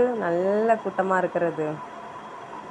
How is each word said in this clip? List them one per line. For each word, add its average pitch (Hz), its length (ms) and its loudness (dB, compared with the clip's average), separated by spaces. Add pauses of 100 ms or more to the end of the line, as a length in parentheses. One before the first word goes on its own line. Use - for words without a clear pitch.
(200)
நல்ல 196 560 4
கூட்டமா 190 420 0
இருக்கிறது. 170 520 0 (1000)